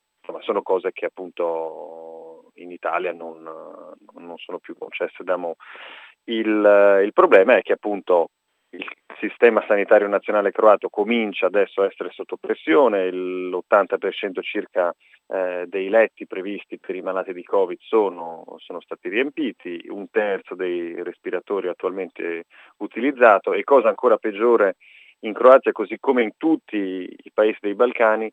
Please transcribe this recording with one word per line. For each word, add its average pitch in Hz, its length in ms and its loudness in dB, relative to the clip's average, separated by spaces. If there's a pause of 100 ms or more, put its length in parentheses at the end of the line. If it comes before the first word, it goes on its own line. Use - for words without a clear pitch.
(200)
Insomma, 82 220 -16
sono 101 200 -4
cose 92 300 -2
che - 140 -10
appunto 82 1500 -10
in 87 160 -20
Italia 87 420 -6
non, 82 300 -16
non 85 960 -20
sono 90 200 -14
più - 180 -18
concesse - 480 -12
da 90 120 -2
mo'. 85 200 -8 (680)
Il, 104 800 4
il 107 80 -2
problema 120 440 6
è 92 60 2
che - 100 -4
appunto 92 560 -2 (420)
il - 160 -14 (320)
sistema 110 480 2
sanitario 104 400 4
nazionale 101 460 0
croato 104 360 4
comincia 107 580 -2
adesso 95 360 0
a 98 40 2
essere 90 260 -8
sotto - 240 -12
pressione, 110 720 0
il, 92 420 -6
l'ottanta 92 500 0
per 95 160 -4
cento 95 280 -8
circa, 90 520 -4 (380)
eh, 90 340 -6
dei 95 220 -8
letti 107 380 2
previsti 95 520 -12
per - 160 -12
i 92 60 -10
malati 92 320 -6
di 87 100 -12
covid 90 380 -2
sono, 87 640 -4 (140)
sono 90 220 -16
stati - 280 -14
riempiti, 107 800 -6
un 95 220 -14
terzo 101 440 -4
dei 87 480 -6
respiratori 90 680 -8
attualmente 87 760 -8 (340)
utilizzato, 113 720 2
e 101 120 -2
cosa 123 240 6
ancora 110 300 2
peggiore 107 580 2 (440)
in 110 120 -8
Croazia, 120 400 6
così 104 260 -6
come 127 240 0
in 107 140 -4
tutti 156 400 -2
i 92 560 -8
paesi 107 280 2
dei 101 140 -4
Balcani, 110 580 0